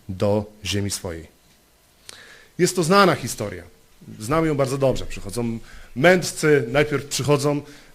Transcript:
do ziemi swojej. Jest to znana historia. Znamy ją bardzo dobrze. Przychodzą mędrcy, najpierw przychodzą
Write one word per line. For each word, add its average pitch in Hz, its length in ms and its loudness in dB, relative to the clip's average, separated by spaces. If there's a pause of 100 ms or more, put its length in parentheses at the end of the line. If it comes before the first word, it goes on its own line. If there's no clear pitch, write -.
do 101 360 0 (200)
ziemi 101 260 -2
swojej. 82 360 -8 (1300)
Jest 170 160 2
to 180 80 0
znana 180 320 6
historia. 101 600 -8 (420)
Znamy 151 280 0
ją 151 100 0
bardzo 135 200 0
dobrze. 135 280 2
Przychodzą 117 540 -6 (360)
mędrcy, 151 720 4
najpierw 143 380 0
przychodzą 143 560 0 (340)